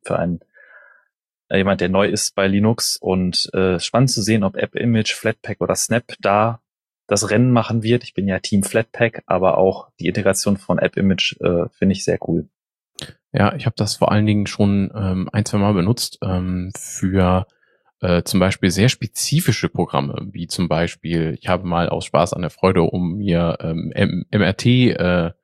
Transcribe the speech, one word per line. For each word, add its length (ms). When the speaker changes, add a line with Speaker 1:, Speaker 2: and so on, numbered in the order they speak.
Speaker 1:
für 140
einen, 220
äh, 80
jemand, 240
der 80
neu 180
ist 280
bei 120
Linux. 500
Und, 560
äh, 260
spannend 300
zu 120
sehen, 220
ob 120
App 200
Image, 380
Flatpak 480
oder 140
Snap 440
da 420
das 220
Rennen 220
machen 320
wird. 200
Ich 120
bin 120
ja 120
Team 240
Flatpak, 640
aber 320
auch 300
die 80
Integration 500
von 220
App 180
Image, 420
äh, 300
finde 240
ich 100
sehr 140
cool. 220
Speaker 2:
Ja, 220
ich 120
hab 100
das 220
vor 140
allen 140
Dingen 220
schon, 480
ähm, 360
ein, 140
zwei 120
Mal 160
benutzt, 500
ähm, 520
für, 680
äh, 240
zum 160
Beispiel 320
sehr 160
spezifische 800
Programme, 640
wie 160
zum 220
Beispiel, 680
ich 100
habe 180
mal 220
aus 160
Spaß 280
an 80
der 80
Freude, 340
um 340
mir, 420
ähm, 340
M-, 380
M 100
R 140
T, 360
äh, 400